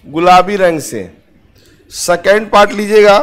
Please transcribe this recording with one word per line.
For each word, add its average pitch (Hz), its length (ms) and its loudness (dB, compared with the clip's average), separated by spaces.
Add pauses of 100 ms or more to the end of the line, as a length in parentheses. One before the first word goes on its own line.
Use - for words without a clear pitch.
गुलाबी 180 500 0
रंग 175 260 -2
से। 98 280 -14 (800)
सेकंड 190 600 -4
पार्ट 208 200 2
लीजिएगा। 208 520 2